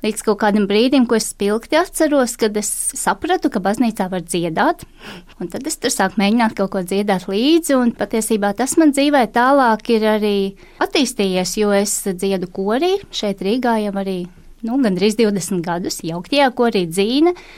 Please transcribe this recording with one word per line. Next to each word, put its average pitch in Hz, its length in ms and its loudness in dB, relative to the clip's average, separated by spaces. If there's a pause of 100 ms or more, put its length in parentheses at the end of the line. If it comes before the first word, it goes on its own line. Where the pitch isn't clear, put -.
Līdz 214 240 -4
kaut 208 160 0
kādam 202 240 2
brīdim, 247 400 4
ko 233 80 2
es 220 160 -2
spilgti 220 480 0
atceros, 294 560 0
kad 214 240 -2
es 208 100 -6 (220)
sapratu, 311 560 -2
ka 185 160 -2
baznīcā 214 480 0
var 175 160 -6
dziedāt. 180 560 -2 (560)
Un 175 80 -8
tad 233 160 -10
es 311 160 -8
tur 160 140 -2
sāku 190 260 0
mēģināt 220 400 2
kaut 190 160 -2
ko 190 80 -2
dziedāt 196 480 -2
līdzi, 277 480 2
un 240 160 0
patiesībā 220 560 -2
tas 247 240 -4
man 311 160 6
dzīvē 277 400 4
tālāk 240 640 2
ir 214 160 2
arī 208 260 0 (380)
attīstījies, 196 880 -2
jo 208 80 2
es 202 300 0 (100)
dziedu 185 400 -4
korī 277 460 0 (100)
šeit 196 320 -6
Rīgā 226 460 0
jau 196 100 -6
arī, 190 240 -4 (460)
nu, 247 160 -2
gandrīz 202 360 2
divdesmit 202 480 0
gadus, 175 380 -6
jauktajā 202 520 0
korī 220 320 0
Dzīne. 247 460 2 (240)